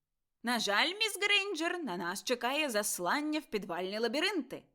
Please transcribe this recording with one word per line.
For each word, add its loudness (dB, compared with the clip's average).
"На 0
жаль, 4
міс -2
Грейнджер, 2
на -4
нас -4
чекає 0
заслання 0
в -10
підвальні -4
лабіринти. 0